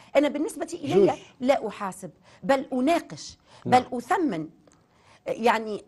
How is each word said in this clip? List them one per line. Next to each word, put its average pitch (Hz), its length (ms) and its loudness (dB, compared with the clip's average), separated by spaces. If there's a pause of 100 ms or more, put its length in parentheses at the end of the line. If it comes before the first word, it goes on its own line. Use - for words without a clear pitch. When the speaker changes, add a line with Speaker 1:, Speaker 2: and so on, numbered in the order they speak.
(160)
Speaker 1:
أنا 285 120 4
بالنسبة 294 460 -6
إلي - 200 -6
Speaker 2:
جوج. 208 160 6 (300)
Speaker 1:
لا 254 280 0
أحاسب، 185 420 -10 (320)
بل 262 300 0
أناقش، 262 680 -2 (260)
Speaker 3:
نعم. 247 180 4
Speaker 1:
بل 247 160 -8
أثمن. 240 500 -2 (800)
يعني، 220 600 -2